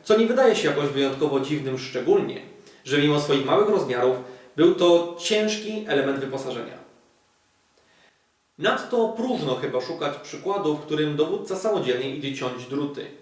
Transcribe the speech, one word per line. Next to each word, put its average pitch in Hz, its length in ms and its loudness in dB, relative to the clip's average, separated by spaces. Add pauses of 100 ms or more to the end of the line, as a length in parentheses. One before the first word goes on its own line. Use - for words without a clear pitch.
co 214 160 4
nie 226 80 6
wydaje 247 300 6
się - 120 0
jakoś 143 180 0
wyjątkowo 135 540 0
dziwnym, 131 380 -4
szczególnie - 760 -2 (300)
że 135 140 2
mimo 147 220 4
swoich 139 260 0
małych 208 220 4
rozmiarów 127 480 2 (400)
był 170 180 6
to 170 440 4
ciężki 214 680 -2
element 135 300 0
wyposażenia. 127 640 -8 (1700)
Nadto 214 500 0
próżno 220 460 -2
chyba 127 260 -2
szukać 147 360 -6
przykładu, 185 600 -4
w 143 40 -10
którym 151 360 -2
dowódca 190 400 -2
samodzielnie 139 600 -2
idzie 139 200 -6
ciąć 123 300 -6
druty. 143 400 -6 (160)